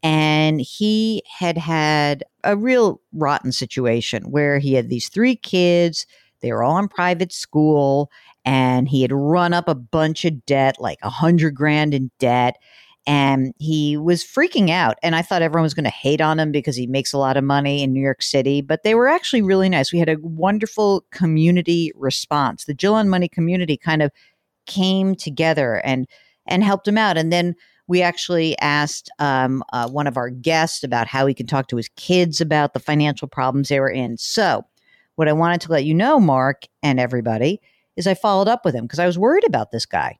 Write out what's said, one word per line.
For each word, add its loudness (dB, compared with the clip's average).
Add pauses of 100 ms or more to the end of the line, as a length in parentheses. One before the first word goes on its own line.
And 2
he -2
had -4
had 0 (180)
a 0
real 2 (140)
rotten -2
situation -2
where 0
he 0
had 0
these -6
three 0
kids. 0 (360)
They -4
were -2
all 2
in -2
private -2
school, 0 (320)
and 2
he 2
had 0
run 0
up -2
a 2
bunch -2
of -2
debt, 2
like -8
a -4
hundred 2
grand 0
in -4
debt. 2 (500)
And 2
he -2
was -2
freaking 0
out. 0
And 0
I 0
thought -2
everyone 0
was -2
gonna -2
hate -2
on 2
him 0
because -2
he -6
makes -4
a -2
lot 0
of 0
money 0
in 0
New 0
York -2
City, 0
but -4
they 2
were 4
actually 0
really 2
nice. 0
We 2
had 4
a 0
wonderful 0
community 2
response. -2
The -8
Jill 0
on 2
Money 0
community -2
kind 0
of 0 (540)
came 0
together 0 (100)
and, -2 (360)
and 0
helped 0
him 2
out. 2
And 0
then 0 (300)
we 2
actually -2
asked, -2
um, 0 (120)
uh, -4
one -4
of -6
our -4
guests -2
about 0
how 0
he 2
can -6
talk -2
to -6
his -6
kids 0
about 0
the -4
financial -2
problems -2
they 0
were 0
in. -6
So -2 (520)
what 0
I 2
wanted 2
to -6
let 2
you 0
know, 4
Mark, 2 (180)
and 0
everybody, -2 (380)
is -2
I 2
followed 0
up 0
with 0
him -6
'cause -8
I 2
was 0
worried 4
about 0
this -6
guy. -4